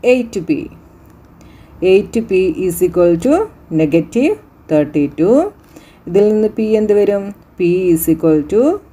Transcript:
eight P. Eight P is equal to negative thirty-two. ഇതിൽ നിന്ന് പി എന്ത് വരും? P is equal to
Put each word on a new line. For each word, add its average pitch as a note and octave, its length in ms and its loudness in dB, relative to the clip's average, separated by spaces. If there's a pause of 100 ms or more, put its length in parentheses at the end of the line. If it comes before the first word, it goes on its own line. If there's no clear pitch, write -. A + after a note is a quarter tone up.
(140)
eight A#3+ 200 -4 (140)
P. D3 100 -2 (1300)
Eight G3+ 240 2 (140)
P F#3+ 100 0 (260)
is E3+ 120 -4 (100)
equal F3 260 2 (120)
to C#4 100 2 (460)
negative E3 520 0 (380)
thirty-two. D3+ 640 0 (760)
ഇതിൽ G3+ 220 2
നിന്ന് G#3+ 260 0
പി A3 80 -2 (140)
എന്ത് G#3+ 200 0
വരും? G3+ 240 0 (360)
P F3 100 2 (240)
is E3 100 0 (100)
equal D#3 280 2 (120)
to A3 100 2 (300)